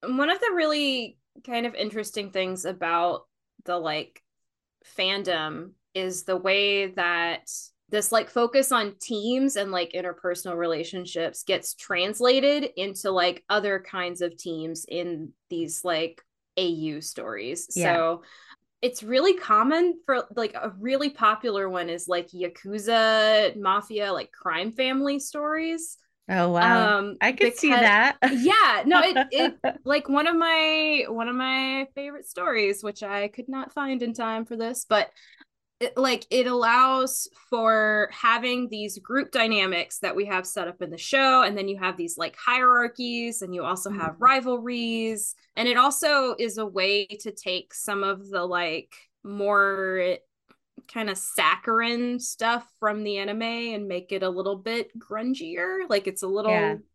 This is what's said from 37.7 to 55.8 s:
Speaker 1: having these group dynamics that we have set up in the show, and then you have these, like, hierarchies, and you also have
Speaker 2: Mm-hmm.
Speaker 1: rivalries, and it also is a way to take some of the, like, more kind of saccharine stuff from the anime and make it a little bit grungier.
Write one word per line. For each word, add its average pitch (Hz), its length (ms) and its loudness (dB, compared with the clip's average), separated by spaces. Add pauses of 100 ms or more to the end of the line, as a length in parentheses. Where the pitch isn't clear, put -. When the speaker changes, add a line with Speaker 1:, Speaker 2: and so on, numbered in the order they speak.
Speaker 1:
having 240 560 0
these 208 300 -8
group 262 320 -2
dynamics 208 680 0
that - 160 -4
we 202 100 0
have 185 220 -2
set 175 220 -6
up 180 120 -10
in 175 100 -6
the - 60 -12
show, 262 460 4
and 202 140 0
then 196 100 -4
you 196 100 -4
have 185 200 -4
these, 170 200 -6
like, - 200 -6
hierarchies, 240 1040 2
and 180 120 -10
you 175 120 -4
also 185 260 -4
have 165 240 -4
Speaker 2:
Mm-hmm. 170 60 -8
Speaker 1:
rivalries, 233 1120 0 (220)
and 233 100 0
it 240 100 2
also 269 600 4
is 214 180 -2
a 220 80 -4
way 196 400 0
to 208 260 -12
take 185 420 -8
some 196 300 -4
of 196 260 -4
the, 180 160 -4
like, 175 480 -4 (320)
more 196 920 0 (760)
kind 220 180 -6
of 190 80 -6
saccharine 233 1040 0
stuff 233 480 -4 (120)
from 214 240 -2
the 208 140 -4
anime 208 260 -4
and 226 440 -6
make 180 240 -6
it 190 120 -2
a 185 60 0
little 190 280 -4
bit 220 400 -4
grungier. 269 920 -4